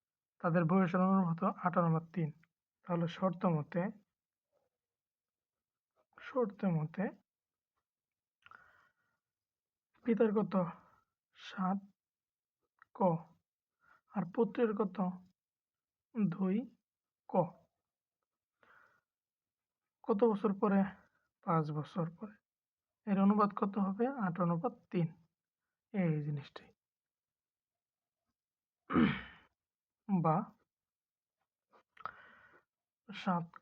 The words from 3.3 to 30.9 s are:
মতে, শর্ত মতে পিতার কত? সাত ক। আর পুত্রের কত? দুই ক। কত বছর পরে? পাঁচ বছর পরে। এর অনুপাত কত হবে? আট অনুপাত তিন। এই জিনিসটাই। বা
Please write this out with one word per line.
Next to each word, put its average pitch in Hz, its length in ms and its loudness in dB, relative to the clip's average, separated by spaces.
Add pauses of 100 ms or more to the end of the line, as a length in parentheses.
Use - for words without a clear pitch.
মতে, 165 360 -2 (2250)
শর্ত - 460 -4
মতে 165 400 -2 (3000)
পিতার 226 300 4
কত? 190 180 0 (840)
সাত 185 400 -4 (1200)
ক। - 20 -10 (1120)
আর 196 80 -2 (120)
পুত্রের 233 360 0 (100)
কত? 202 180 -4 (1160)
দুই 190 420 0 (720)
ক। - 60 -6 (2750)
কত 214 220 -2
বছর 214 260 2 (100)
পরে? 196 200 4 (680)
পাঁচ 165 240 2
বছর 151 360 -6 (100)
পরে। 208 200 -16 (680)
এর 202 140 0
অনুপাত 202 300 6 (100)
কত 202 180 -2
হবে? 196 260 0 (220)
আট 170 140 -4
অনুপাত 170 340 0 (160)
তিন। 170 180 0 (840)
এই 175 280 2
জিনিসটাই। 147 460 -8 (3500)
বা 165 280 2 (2750)